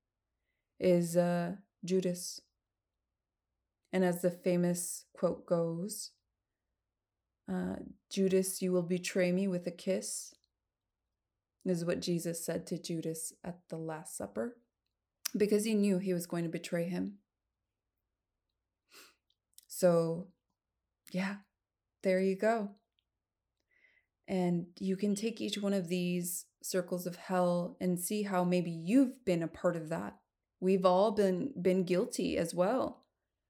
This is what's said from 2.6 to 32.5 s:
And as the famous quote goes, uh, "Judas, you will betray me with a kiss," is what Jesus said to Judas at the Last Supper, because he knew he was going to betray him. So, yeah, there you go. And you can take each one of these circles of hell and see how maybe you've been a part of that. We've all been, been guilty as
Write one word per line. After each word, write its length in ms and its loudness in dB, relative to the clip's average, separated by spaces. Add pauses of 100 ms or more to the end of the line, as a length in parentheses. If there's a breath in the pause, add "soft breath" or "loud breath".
And 120 4
as 160 2
the 100 2
famous 760 0 (100)
quote 320 -2
goes, 640 -2 (1400)
uh, 280 -4 (340)
"Judas, 500 2
you 120 0
will 100 4
betray 480 0
me 160 2
with 200 -2
a 40 -6
kiss," 640 -4 (1300)
is 200 0
what 160 -2
Jesus 440 -4
said 220 -4
to 120 -4
Judas 540 -6 (120)
at 240 -12
the 100 -10
Last 380 -10
Supper, 420 -6 (760)
because 280 4
he 100 0
knew 240 4
he 140 -2
was 140 -2
going 160 -4
to 80 -4
betray 380 -4
him. 300 -6 (2500 loud breath)
So, 600 2 (840)
yeah, 240 -4 (680)
there 180 4
you 160 2
go. 340 0 (1600)
And 380 2 (120)
you 180 -2
can 180 0
take 260 -4
each 180 -4
one 140 0
of 160 0
these 580 -2 (160)
circles 440 -4
of 100 -8
hell 640 0
and 180 0
see 240 -2
how 220 0
maybe 260 2
you've 540 2
been 180 0
a 60 -2
part 280 -2
of 120 -8
that. 280 -6 (440)
We've 260 4
all 240 6
been, 500 2
been 240 4
guilty 540 0
as 160 -2